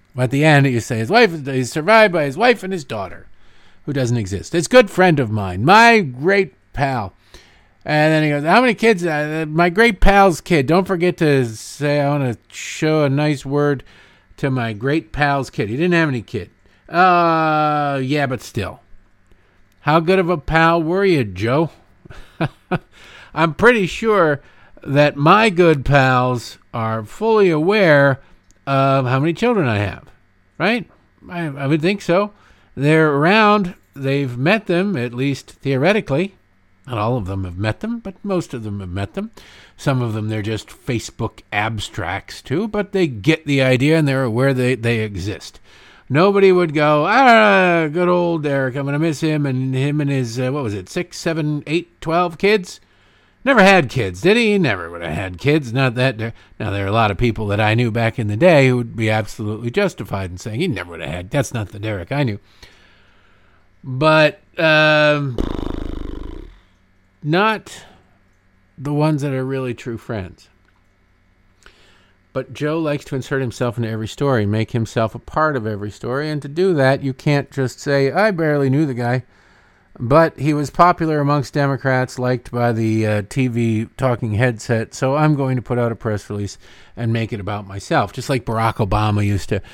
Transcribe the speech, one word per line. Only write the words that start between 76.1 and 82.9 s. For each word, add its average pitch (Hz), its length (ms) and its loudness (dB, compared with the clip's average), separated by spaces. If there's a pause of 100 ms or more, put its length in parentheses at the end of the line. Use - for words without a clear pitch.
and 151 100 -6
to 143 80 -12
do 180 260 0
that, 135 280 2
you 135 100 -4
can't 143 380 0
just 131 280 -4
say, 139 320 0
"I 196 200 0
barely 151 400 0
knew 151 160 2
the 131 80 -4
guy." 120 300 -2 (760)
But 151 380 2
he 151 160 0
was 147 160 -2
popular 170 500 2
amongst 143 320 0
Democrats, 131 640 -2
liked 123 320 -2
by 120 220 0
the, 110 340 0